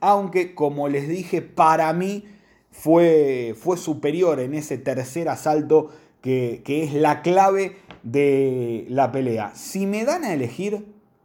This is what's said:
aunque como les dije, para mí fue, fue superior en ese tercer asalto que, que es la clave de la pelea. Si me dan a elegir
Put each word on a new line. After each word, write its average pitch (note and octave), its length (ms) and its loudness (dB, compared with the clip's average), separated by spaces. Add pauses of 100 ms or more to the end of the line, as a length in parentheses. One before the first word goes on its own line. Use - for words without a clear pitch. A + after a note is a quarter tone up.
aunque F#3 540 0
como C#3+ 340 -2
les C#3 200 -2
dije, F3 320 -4
para D#3+ 540 2
mí G3 320 -4 (440)
fue, D3+ 880 4
fue F3 200 -2
superior D#3+ 600 0
en B2+ 140 -4
ese D3+ 240 -8
tercer C3 540 -6
asalto D3+ 580 2 (320)
que, B2+ 460 -2
que D3+ 180 -2
es C#3+ 80 -6
la D3 300 2
clave F#3+ 560 2 (240)
de C3 880 0
la B2+ 200 0
pelea. A#2 440 -4
Si - 320 -6
me G#3 180 -4
dan D#4+ 200 -2
a G3+ 100 -4
elegir F#3 500 -4 (400)